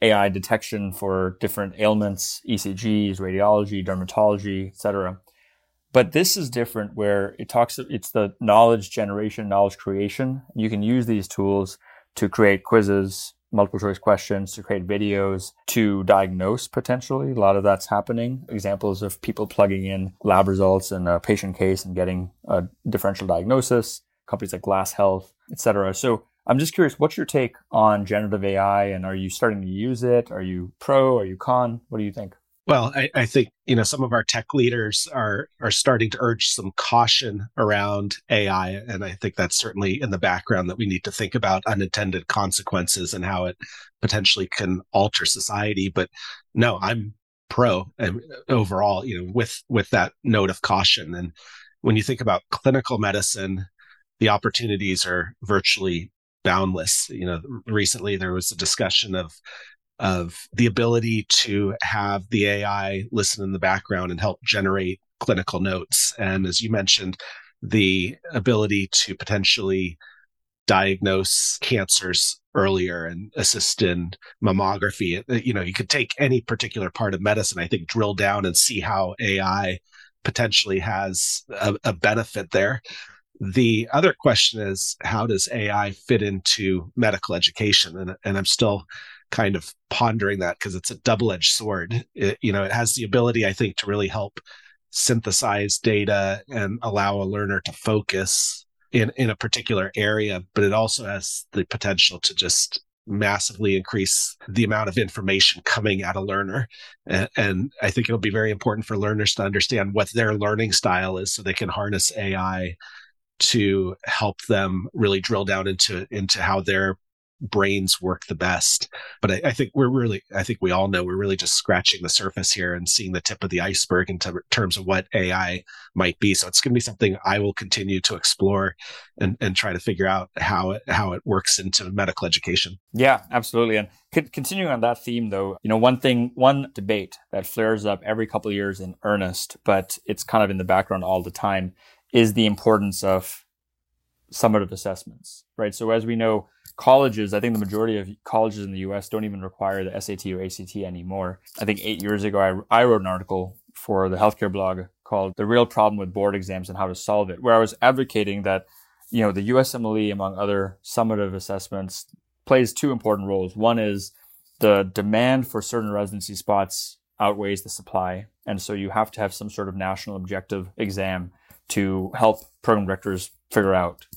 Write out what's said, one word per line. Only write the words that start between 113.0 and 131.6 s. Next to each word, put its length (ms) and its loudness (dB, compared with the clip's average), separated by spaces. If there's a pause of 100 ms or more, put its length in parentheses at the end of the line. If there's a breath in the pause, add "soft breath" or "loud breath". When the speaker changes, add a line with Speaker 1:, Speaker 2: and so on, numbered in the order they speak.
Speaker 2:
to 560 2 (100)
help 420 -2
them 460 0
really 260 2
drill 260 -2
down 220 -2
into, 440 -2
into 300 -2
how 200 0
their 360 0 (440)
brains 600 0
work 240 -4
the 80 -6
best. 540 0 (340 loud breath)
But 80 2
I, 140 0
I 80 2
think 240 -2
we're 140 4
really, 340 0 (100)
I 100 0
think 180 -6
we 100 2
all 160 2
know 160 0
we're 140 -2
really 180 0
just 180 -2
scratching 480 2
the 60 -6
surface 460 0
here 200 -2
and 140 -6
seeing 240 0
the 80 -2
tip 240 -6
of 60 -2
the 100 0
iceberg 500 0
in 100 -6
ter-, 320 -6
terms 260 0
of 80 -8
what 280 0
A 200 0
I 320 -2 (280 loud breath)
might 260 2
be. 140 4
So 140 -2
it's 140 2
gonna 120 0
be 60 4
something 460 0
I 140 2
will 140 0
continue 480 -2
to 140 0
explore 600 2 (440 loud breath)
and, 220 0
and 120 0
try 200 -2
to 80 -4
figure 260 0
out 300 0
how 340 0
it, 160 -6
how 240 0
it 140 -6
works 340 2
into 320 -2